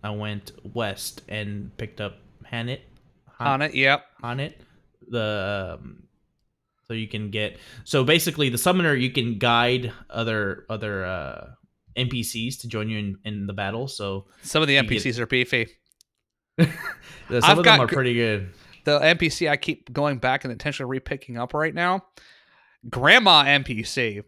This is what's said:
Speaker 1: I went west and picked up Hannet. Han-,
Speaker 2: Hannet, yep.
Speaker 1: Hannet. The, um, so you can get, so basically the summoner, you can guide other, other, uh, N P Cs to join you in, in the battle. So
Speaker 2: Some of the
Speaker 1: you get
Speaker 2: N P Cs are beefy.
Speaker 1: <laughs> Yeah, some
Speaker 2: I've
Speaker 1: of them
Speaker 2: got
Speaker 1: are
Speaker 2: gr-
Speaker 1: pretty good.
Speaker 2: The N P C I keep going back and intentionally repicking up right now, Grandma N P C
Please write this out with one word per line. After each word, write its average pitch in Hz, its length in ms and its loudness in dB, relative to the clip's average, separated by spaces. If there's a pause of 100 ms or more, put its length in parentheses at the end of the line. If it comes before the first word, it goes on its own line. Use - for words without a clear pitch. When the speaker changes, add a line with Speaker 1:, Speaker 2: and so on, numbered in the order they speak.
Speaker 1:
I 107 80 -6
went 104 400 -8 (240)
west - 520 -6
and 104 500 -8
picked 110 220 -12
up 101 200 -8 (260)
Hannet. 120 360 -8 (580)
Han-, 135 220 0
Speaker 2:
Hannet, 151 140 -2
yep. 135 300 4 (160)
Speaker 1:
Hannet. 127 400 -8 (460)
The, 101 760 -4
um, - 220 -18 (840)
so 117 60 -8
you 110 140 -6
can 107 240 -6
get, 107 260 -4 (280)
so 135 180 2
basically 151 460 2
the 120 80 -2
summoner, 180 360 4
you 127 180 0
can 117 280 -2
guide 120 520 2 (180)
other, 110 600 -4
other, 104 360 -6
uh, 87 460 -8 (440)
N 123 140 -2
P 123 140 -4
Cs 117 360 -6
to 123 80 -12
join 110 220 -4
you 110 80 -4
in, 101 280 -4
in 104 220 -6
the 98 60 -6
battle. 104 340 -4
So 98 400 -8 (140)
Speaker 2:
Some - 200 0
of 156 60 2
the 139 100 4
Speaker 1:
you 139 60 6
get - 20 0
Speaker 2:
N - 20 -6
P 107 120 0
Cs 120 200 -2
are 117 80 -2
beefy. 123 400 0 (920)
Speaker 1:
<laughs> 165 100 6 (640)
Yeah, 120 100 0
some 156 120 8
Speaker 2:
I've 202 80 8
Speaker 1:
of 175 60 4
them - 0 -
Speaker 2:
got 220 140 10
Speaker 1:
are 120 80 4
Speaker 2:
gr- 117 80 0
Speaker 1:
pretty 127 180 2
good. 107 360 0 (360)
Speaker 2:
The 147 120 4
N 160 200 4
P 160 120 0
C - 180 -2
I 147 100 2
keep - 360 -6
going 143 260 0
back 131 240 0
and 127 80 -6
intentionally 131 480 -6
repicking 127 400 -8
up 123 140 -6
right 156 200 -2
now, 180 320 -2 (840)
Grandma 165 560 6
N 139 180 2
P 110 200 -6
C 107 440 -4